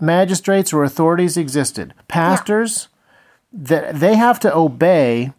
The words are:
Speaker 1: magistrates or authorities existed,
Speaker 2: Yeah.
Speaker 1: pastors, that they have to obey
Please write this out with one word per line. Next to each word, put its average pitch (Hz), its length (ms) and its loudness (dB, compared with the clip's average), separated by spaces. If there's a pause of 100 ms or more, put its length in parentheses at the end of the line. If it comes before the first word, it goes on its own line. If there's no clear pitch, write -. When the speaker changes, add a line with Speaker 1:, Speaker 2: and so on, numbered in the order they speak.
Speaker 1:
magistrates 185 720 0
or 151 100 2
authorities 165 540 0
existed, 135 580 -4
Speaker 2:
Yeah. - 140 -20
Speaker 1:
pastors, 196 800 -2 (640)
that 156 460 -2
they 190 160 4
have 233 240 2
to 180 160 0
obey 135 840 2